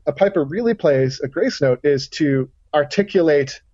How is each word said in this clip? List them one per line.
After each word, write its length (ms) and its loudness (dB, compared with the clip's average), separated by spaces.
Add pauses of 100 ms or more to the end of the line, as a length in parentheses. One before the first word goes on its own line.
a 80 0
piper 300 0
really 320 -2
plays 440 0
a 80 -6
grace 340 -2
note 220 2
is 260 0
to 400 -2 (240)
articulate 880 0 (120)